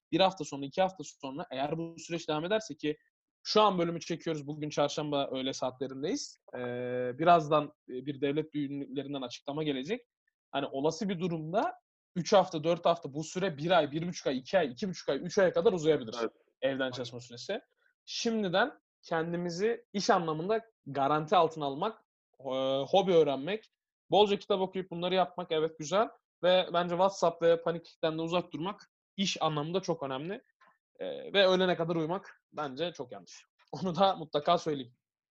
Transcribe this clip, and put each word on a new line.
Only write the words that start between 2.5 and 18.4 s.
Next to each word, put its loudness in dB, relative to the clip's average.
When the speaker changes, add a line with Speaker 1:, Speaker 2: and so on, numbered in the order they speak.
Speaker 1:
ki -4
şu 4
an 6
bölümü 0
çekiyoruz. -6
Bugün -6
çarşamba 0
öğle -4
saatlerindeyiz. -6
Ee, -4
birazdan, 6
e, -8
bir -6
devlet -2
düğünlerinden -6
açıklama -6
gelecek, -2
hani -2
olası -2
bir -4
durumda -2
üç -2
hafta, 4
dört 0
hafta, 0
bu -6
süre -4
bir -2
ay, 4
bir -4
buçuk -6
ay, 0
iki 2
ay, 2
iki -6
buçuk -8
ay, 0
üç -6
aya 6
kadar 4
uzayabilir 2
Speaker 2:
Evet. 0
Speaker 1:
evden 0
Speaker 2:
Aynen. -2
Speaker 1:
çalışma -8
süresi. -8
Şimdiden 0